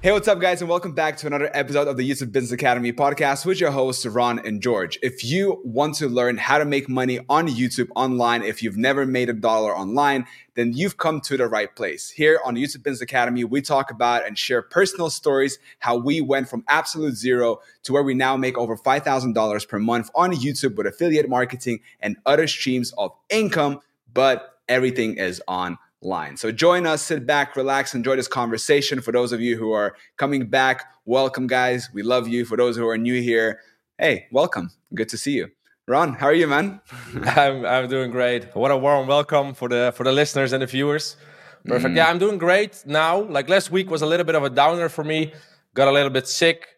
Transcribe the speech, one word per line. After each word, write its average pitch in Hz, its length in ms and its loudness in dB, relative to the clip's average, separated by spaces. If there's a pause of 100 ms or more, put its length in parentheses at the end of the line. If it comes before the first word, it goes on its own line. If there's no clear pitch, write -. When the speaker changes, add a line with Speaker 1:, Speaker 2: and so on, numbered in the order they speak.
Speaker 1:
Hey, 190 100 4
what's 208 160 2
up, 202 120 4
guys, 180 220 2
and 175 80 -6
welcome 175 240 -2
back 156 240 -2
to - 80 -12
another 143 260 -2
episode 143 360 0
of 139 100 -4
the 127 100 0
YouTube 131 240 -4
Business 120 200 -2
Academy 123 420 0
podcast 143 500 0
with 190 160 -2
your 160 120 2
hosts, 131 340 -2
Ron 120 320 0
and 107 240 -6
George. 98 400 0
If 123 220 -4
you 180 420 0
want 143 300 -2
to 151 120 -4
learn 123 300 0
how 143 220 2
to 151 60 0
make 139 220 -2
money 127 400 -2
on 160 200 2
YouTube 123 480 -2
online, 120 480 0
if 107 180 -6
you've 104 160 -6
never 135 300 0
made 123 220 0
a 117 40 -2
dollar 110 420 0
online, 127 520 0 (260)
then 120 200 -2
you've 180 240 -4
come 156 240 -2
to 135 160 -4
the 123 100 2
right 107 280 -4
place. 85 360 -8
Here 156 340 4
on 123 80 -4
the 120 80 -2
YouTube 135 220 -6
Business 131 180 -6
Academy, 123 440 -2
we 131 180 -2
talk 135 260 0
about 120 380 0
and 107 100 -10
share 123 240 -2
personal 175 480 0
stories, 135 480 0 (220)
how 120 180 0
we 143 240 0
went 135 280 0
from 117 180 -8
absolute 151 480 0
zero 120 460 0 (200)
to - 100 -8
where 139 120 2
we 135 100 0
now 131 240 2
make 127 220 -2
over 113 180 -4
five 139 240 0
thousand 131 320 0
dollars 107 320 0
per 104 140 -6
month 117 340 -2
on 180 200 2
YouTube 131 420 -2
with 101 100 -2
affiliate 151 440 0
marketing 123 500 -2 (200)
and 104 160 -4 (120)
other 151 180 4
streams 127 540 -4
of 95 120 -4 (200)
income, 160 480 0 (340)
but 131 460 0 (100)
everything 123 480 0
is 90 300 -4
online. 87 880 -6
So 110 140 -4
join 175 340 4
us, 156 160 0
sit 147 240 -6
back, 143 300 0
relax, 135 400 -2
enjoy 127 200 0
this 127 120 -2
conversation. 127 720 0
For 117 100 -6
those 123 200 2
of 113 100 -2
you 117 160 0
who 110 140 -2
are 104 240 0 (220)
coming 139 300 0
back, 131 380 2 (200)
welcome, 131 420 0
guys. 123 440 0
We 101 120 -8
love 120 240 0
you. 120 180 -2
For 113 100 -6
those 120 220 2
who 117 100 0
are 113 100 0
new 120 220 0
here, 113 400 0 (380)
hey, 139 340 0
welcome. 131 380 0 (240)
Good 110 160 -4
to 117 80 -10
see 143 140 -4
you. 110 180 -4 (380)
Ron, 143 260 2
how 139 140 -2
are 147 60 6
you, 165 120 4
man? 165 340 0 (240)
<laughs> - 200 -10
Speaker 2:
I'm, 135 420 2
I'm 127 220 2
doing 131 240 -2
great. 123 440 -2
What 120 140 0
a 139 80 4
warm 135 300 2
welcome 143 480 2
for 123 120 -6
the, 120 280 2
for - 80 -6
the 131 80 2
listeners 139 420 2
and 131 80 0
the 127 60 -4
viewers. 143 500 -2 (480)
Perfect. 117 280 0
Speaker 1:
Mm. 160 40 2
Speaker 2:
Yeah, 165 120 6
I'm 170 100 0
doing 202 180 0
great 190 480 2
now. 160 360 2
Like, 143 280 -2
last 185 220 2
week 190 180 0
was 160 140 0
a 156 40 0
little 170 200 2
bit 160 80 0
of 147 80 2
a 139 80 0
downer 160 380 4
for 156 140 -6
me. 156 300 -2 (400)
Got 139 140 4
a 139 40 6
little 139 200 4
bit 131 160 -2
sick 165 400 2 (100)